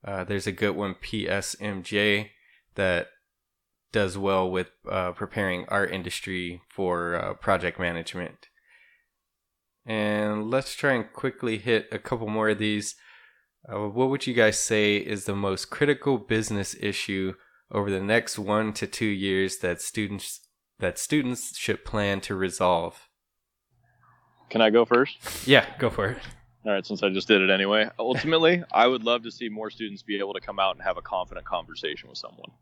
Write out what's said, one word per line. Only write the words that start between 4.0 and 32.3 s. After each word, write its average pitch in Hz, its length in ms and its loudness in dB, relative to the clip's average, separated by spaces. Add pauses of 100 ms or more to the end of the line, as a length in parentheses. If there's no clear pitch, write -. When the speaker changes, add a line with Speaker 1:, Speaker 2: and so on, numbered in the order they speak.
Speaker 1:
well 95 320 2
with, 92 200 -2 (200)
uh, 92 220 -2
preparing 92 540 -4
our 98 200 0
industry 90 840 -6
for, 87 460 -2
uh, - 180 -4
project 90 460 0
management. 87 680 -6 (1400)
And 107 640 -2
let's 131 260 -2
try 139 180 2
and 113 200 -2
quickly 123 440 -4
hit 107 340 0
a 104 80 -6
couple 117 280 -4
more 107 220 2
of 107 100 0
these. 104 360 -2 (760)
Uh, 101 180 -4
what 123 200 2
would 139 160 -2
you 127 80 -2
guys 110 260 6
say 104 380 4
is 104 280 -4
the 101 100 -2
most 98 340 -2
critical 143 480 0
business 107 640 -2
issue 95 540 -2 (380)
over 101 200 -2
the 95 100 0
next 110 380 0
one 107 340 0
to 107 140 -6
two - 180 -4
years 98 520 0
that 87 240 -2
students, - 680 -6 (320)
that 90 180 -2
students 127 600 -2
should - 280 -4
plan 101 360 0
to - 140 -6
resolve? 90 720 0 (1400)
Speaker 2:
Can 113 120 2
I 110 100 8
go 117 120 8
first? - 640 2
Speaker 1:
Yeah, 131 180 8 (120)
go 120 120 0
for 104 200 -2
it. 127 80 -6 (460)
Speaker 2:
All 107 80 0
right, 95 140 0
since 101 160 -4
I 101 80 4
just 95 180 -2
did 101 140 8
it 95 80 4
anyway. 101 480 4
Ultimately, 160 680 2
<laughs> - 40 -10
I 113 140 6
would 123 180 2
love 117 200 0
to 113 80 -10
see 120 180 -8
more 107 220 -8
students 101 320 -10
be 101 160 -4
able 98 140 -4
to 95 80 -6
come 101 180 -8
out 95 160 2
and 95 80 -16
have 92 140 -2
a 87 40 -10
confident 90 440 -6
conversation 82 600 -8
with - 120 -14
someone. - 320 -18 (100)